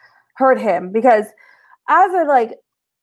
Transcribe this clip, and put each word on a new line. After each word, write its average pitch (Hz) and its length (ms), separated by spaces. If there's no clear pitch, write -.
hurt 262 220
him, 196 320
because 214 360
as 349 260
a, 349 100
like, 247 340